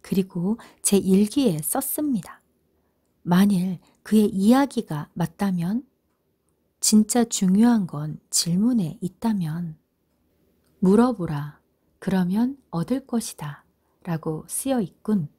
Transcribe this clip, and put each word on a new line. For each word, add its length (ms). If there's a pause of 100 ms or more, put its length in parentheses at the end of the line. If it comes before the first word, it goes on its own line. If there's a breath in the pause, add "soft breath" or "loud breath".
그리고 580 (240 loud breath)
제 140
일기에 640
썼습니다. 760 (840)
만일 560 (240 soft breath)
그의 240
이야기가 880
맞다면, 720 (920)
진짜 440
중요한 640
건 320 (120)
질문에 720
있다면, 760 (1040)
"물어보라. 800 (380)
그러면 580 (140)
얻을 360
것이다."라고 1400
쓰여 320
있군. 480 (100)